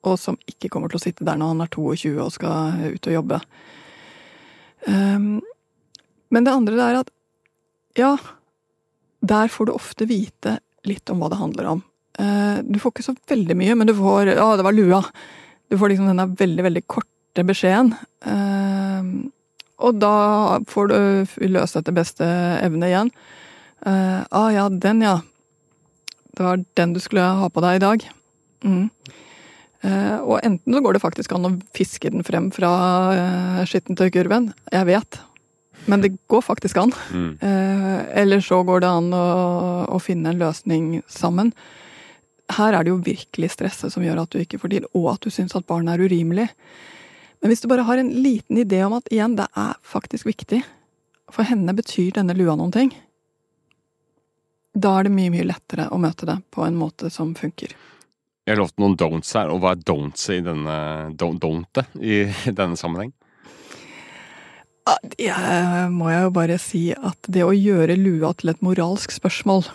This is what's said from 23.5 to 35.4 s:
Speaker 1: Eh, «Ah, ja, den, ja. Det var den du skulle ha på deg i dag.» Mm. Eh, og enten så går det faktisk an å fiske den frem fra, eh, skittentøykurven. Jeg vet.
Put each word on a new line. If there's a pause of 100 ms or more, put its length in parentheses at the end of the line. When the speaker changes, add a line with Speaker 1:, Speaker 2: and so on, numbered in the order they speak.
Speaker 1:
Eh,
«Ah,
ja,
den,
ja. (1120)
Det
var (100)
den
du
skulle
ha
på
deg
i
dag.» (580)
Mm. (920)
Eh,
og
enten
så
går
det
faktisk
an
å (220)
fiske
den
frem
fra, (460)
eh,
skittentøykurven. (200)
Jeg
vet. (720)